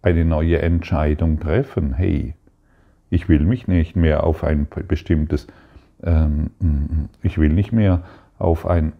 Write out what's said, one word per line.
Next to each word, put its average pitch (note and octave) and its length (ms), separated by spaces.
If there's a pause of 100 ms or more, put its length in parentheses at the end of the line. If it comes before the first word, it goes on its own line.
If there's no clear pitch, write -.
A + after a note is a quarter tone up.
eine E2+ 240
neue E2 360
Entscheidung D#2+ 760
treffen. E2 540
Hey, E2+ 400 (760)
ich - 180
will D2+ 120
mich G#2+ 260
nicht F2 280
mehr D#2+ 280
auf D#2+ 200
ein D2+ 220 (220)
bestimmtes, D2+ 600 (560)
ähm, D2+ 1040 (120)
ich G2 160
will D#2 120
nicht G2 240
mehr F#2+ 300 (360)
auf E2 260
ein D#2+ 340